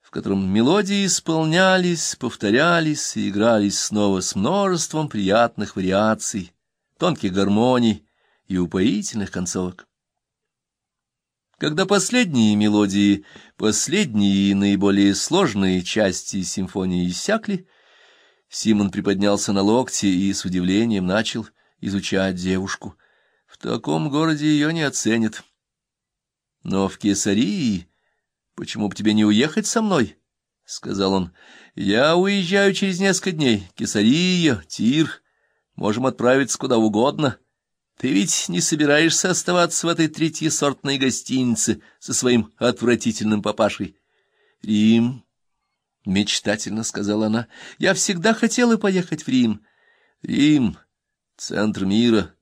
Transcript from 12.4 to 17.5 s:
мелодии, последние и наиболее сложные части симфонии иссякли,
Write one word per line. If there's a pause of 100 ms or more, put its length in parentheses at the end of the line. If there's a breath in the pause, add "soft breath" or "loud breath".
мелодии, (320 loud breath)
последние
и
наиболее
сложные
части
симфонии
иссякли, (800 soft breath)